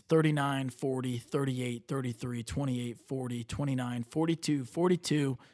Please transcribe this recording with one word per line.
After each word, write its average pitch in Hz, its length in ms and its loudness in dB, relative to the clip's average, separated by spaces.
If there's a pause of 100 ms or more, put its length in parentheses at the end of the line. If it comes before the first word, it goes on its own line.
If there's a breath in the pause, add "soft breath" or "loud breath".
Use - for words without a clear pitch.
thirty-nine, 143 600 4
forty, 127 480 -2
thirty-eight, 123 680 -2
thirty-three, 123 560 -4
twenty-eight, 123 540 -2 (100)
forty-two, 131 1600 -2
forty-two, 151 760 2 (160 soft breath)